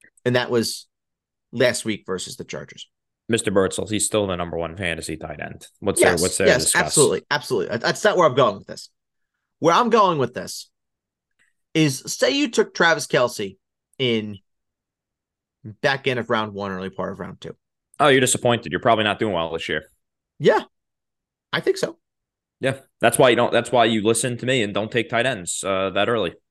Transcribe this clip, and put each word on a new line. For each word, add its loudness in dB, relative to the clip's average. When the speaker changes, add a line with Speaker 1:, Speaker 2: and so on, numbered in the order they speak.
Speaker 1:
and 2
that 2
was -2
last 0
week -6
versus -8
the -14
Chargers. -14
Speaker 2:
Mister 0
Burtzel, 0
he's -2
still 0
the -4
number -6
one -6
fantasy -6
tight -12
end. -14
What's -2
Speaker 1:
Yes, 4
Speaker 2:
there, 0
what's -2
there 2
Speaker 1:
yes, 4
Speaker 2:
to -2
discuss? 2
Speaker 1:
absolutely, 2
absolutely. -2
That, -4
that's -2
not 2
where 4
I'm 0
going 2
with -20
this. -16
Where 4
I'm 2
going 4
with -2
this -12
is, 2
say 0
you 0
took 0
Travis 2
Kelce -2
in -2
back -4
end 0
of -8
round -2
one, -6
early -8
part -8
of -14
round -14
two. -14
Speaker 2:
Oh, 4
you're 6
disappointed. 0
You're -2
probably 4
not -2
doing -2
well -2
this -8
year. -6
Speaker 1:
Yeah, 4
I -2
think 0
so. -4
Speaker 2:
Yeah, -2
that's 4
why 8
you 6
don't, 2
that's 0
why 4
you 0
listen 0
to -10
me 0
and -4
don't -4
take -2
tight 0
ends, -6
uh, 0
that 0
early. -2